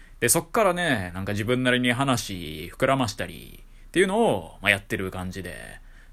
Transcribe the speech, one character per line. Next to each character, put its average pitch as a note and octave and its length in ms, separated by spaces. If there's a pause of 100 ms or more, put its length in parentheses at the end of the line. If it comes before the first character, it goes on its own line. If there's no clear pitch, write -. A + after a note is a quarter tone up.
(200)
で、 B2 80
そ D#3+ 100
っ E3+ 120
か A#3 120
ら F#3+ 100
ね、 C#3+ 420
な F#2 80
ん - 20
か G2+ 80
自 G#2 100
分 B2 220
な B2 80
り B2 80
に B2 120
話 F2+ 800
膨 - 140
ら C3+ 80
ま C3 140
し - 80
た F#2 100
り - 380 (240)
っ - 20
て - 80
い F#3 60
う - 20
の G3 140
を、 A2 420
ま F#2+ 60
あ、 - 20
や G2+ 80
っ - 40
て - 140
る F#2+ 140
感 F#2 220
じ F#2+ 100
で、 E2+ 140 (560)